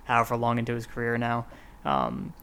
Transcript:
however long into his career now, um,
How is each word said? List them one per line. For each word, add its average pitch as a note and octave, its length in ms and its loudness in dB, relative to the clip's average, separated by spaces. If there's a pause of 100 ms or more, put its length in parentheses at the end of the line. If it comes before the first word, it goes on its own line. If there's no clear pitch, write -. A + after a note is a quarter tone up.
however A#2 300 4
long A#2 220 2
into A#2 160 0
his A#2 140 -4
career A#2 320 -2
now, A#2 260 0 (400)
um, B1+ 580 0